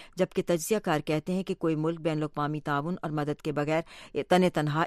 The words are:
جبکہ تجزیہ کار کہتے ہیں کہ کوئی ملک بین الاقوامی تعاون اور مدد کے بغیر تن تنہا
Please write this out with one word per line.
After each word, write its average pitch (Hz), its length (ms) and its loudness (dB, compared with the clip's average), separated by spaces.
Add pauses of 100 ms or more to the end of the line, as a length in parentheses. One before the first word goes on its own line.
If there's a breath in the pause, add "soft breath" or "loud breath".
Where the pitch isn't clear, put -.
(160 loud breath)
جبکہ - 320 0
تجزیہ 175 360 0
کار 147 160 2
کہتے 156 340 -2
ہیں 190 100 -2
کہ 185 120 -4
کوئی 160 200 0
ملک 160 240 0
بین 156 180 -2
الاقوامی 151 440 -2
تعاون 151 400 -2
اور 156 100 -4
مدد 147 300 -2
کے 151 100 -2
بغیر 147 800 -2
تن 180 240 6
تنہا 151 340 2